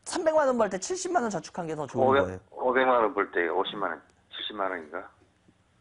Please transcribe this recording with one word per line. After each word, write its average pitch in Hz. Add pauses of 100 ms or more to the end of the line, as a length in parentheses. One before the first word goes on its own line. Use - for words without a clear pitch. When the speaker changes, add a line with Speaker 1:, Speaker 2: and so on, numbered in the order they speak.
Speaker 1:
삼백만 311
원 254
벌 208
때 190
칠십만 359
원 226
저축한 175
게 156
더 147
좋은 127
Speaker 2:
오백, 139
Speaker 1:
거예요? 92 (100)
Speaker 2:
오백만 127
원 98
벌 98
때 87
오십만 95
원, 80 (320)
칠십만 101
원인가? 85 (720)